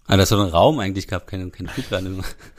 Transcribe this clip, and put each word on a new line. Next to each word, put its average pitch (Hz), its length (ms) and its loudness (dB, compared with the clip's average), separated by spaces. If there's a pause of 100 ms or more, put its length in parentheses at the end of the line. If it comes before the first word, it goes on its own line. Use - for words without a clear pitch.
Ah, - 120 2
das 95 120 4
hat 107 80 2
doch 104 40 2
einen 90 100 -2
Raum 120 280 6
eigentlich 95 280 -4
gehabt, - 200 -8
keine, 95 220 -8
keine 87 200 -12
Schubladen. 92 520 -6 (360)